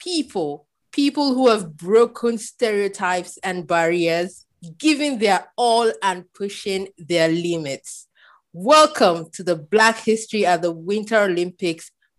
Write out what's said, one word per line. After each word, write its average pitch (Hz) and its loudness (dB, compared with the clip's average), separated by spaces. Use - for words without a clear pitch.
people, 190 -6
people 285 0
who 254 4
have 190 0
broken 233 0
stereotypes 202 -4
and 180 -6
barriers, 170 0
giving 294 0
their 196 0
all 233 2
and 180 -2
pushing 196 -8
their 165 2
limits. 165 -4
Welcome 214 4
to 190 -12
the 175 0
Black 220 2
History 220 -2
at 175 2
the 175 -2
Winter 202 -2
Olympics 175 -4